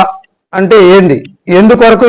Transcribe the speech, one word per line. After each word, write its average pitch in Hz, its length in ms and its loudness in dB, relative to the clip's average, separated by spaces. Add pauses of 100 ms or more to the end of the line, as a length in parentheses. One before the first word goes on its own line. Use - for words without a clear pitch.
(600)
అంటే 196 180 0 (180)
ఏంది, 180 220 0 (420)
ఎందుకొరకు 226 500 0